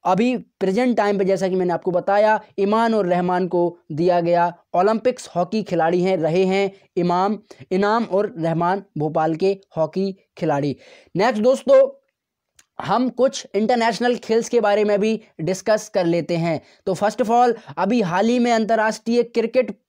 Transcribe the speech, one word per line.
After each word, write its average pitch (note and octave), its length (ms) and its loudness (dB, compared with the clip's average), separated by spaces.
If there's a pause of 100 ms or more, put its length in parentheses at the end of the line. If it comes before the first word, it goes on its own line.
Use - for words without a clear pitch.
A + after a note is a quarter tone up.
अभी A3+ 320 2
प्रेजेंट G#3+ 600 -2
टाइम G#3 200 0
पे, F#3+ 80 0
जैसा F#3+ 220 0
कि F#3 80 -2
मैंने F3+ 180 0
आपको E3+ 180 -2
बताया, G3+ 480 2 (200)
ईमान A3 340 2
और G3+ 140 0
रहमान F3+ 400 0
को F3 300 0 (140)
दिया F3 280 2
गया। E3+ 380 0 (180)
ओलंपिक्स A3 600 0
हॉकी F#3 280 -2
खिलाड़ी E3+ 380 0
हैं, F#3+ 160 0
रहे E3 280 0
हैं G3 260 0 (260)
इमाम, F#3 420 0 (320)
इनाम G#3 320 0
और G3+ 340 -2
रहमान E3+ 460 -2 (140)
भोपाल D#3 380 0
के F#3+ 220 0 (200)
हॉकी F#3+ 400 -4 (200)
खिलाड़ी। C#3+ 380 -2 (400)
नेक्स्ट G#3 280 0
दोस्तों, C4 640 4 (800)
हम A#3+ 240 0
कुछ - 460 -2
इंटरनेशनल A#3 600 0
खेल्स A3+ 340 -2
के A#3+ 120 2
बारे G#3 220 2
में G#3 160 0
भी A3 220 0 (200)
डिस्कस G3+ 520 -2
कर F#3 120 0
लेते E3+ 320 0
हैं। E3 240 -2 (240)
तो F#3+ 100 -2
first G#3 220 -2
of A#3+ 100 -2
all, A#3+ 260 4 (240)
अभी G3 240 0
हाल F#3+ 260 0
ही B3 120 2
में A#3+ 120 0
अंतर्राष्ट्रीय A3+ 720 0
क्रिकेट A3+ 640 -2